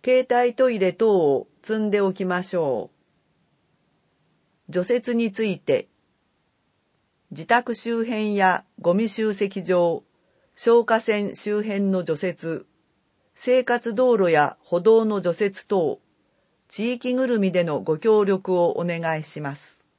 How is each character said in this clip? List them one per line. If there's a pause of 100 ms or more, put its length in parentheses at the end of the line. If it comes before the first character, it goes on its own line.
携
帯
ト
イ
レ
等
を (140)
積
ん
で
お
き
ま
し
ょ
う。
除
雪
に
つ
い
て、 (1400)
自
宅
周
辺
や (160)
ゴ
ミ
集
積
場、 (520)
消
火
栓
周
辺
の
除
雪、 (680)
生
活
道
路
や
歩
道
の
除
雪
等、 (680)
地
域
ぐ
る
み
で
の
ご
協
力
を
お
願
い
し
ま
す。 (140)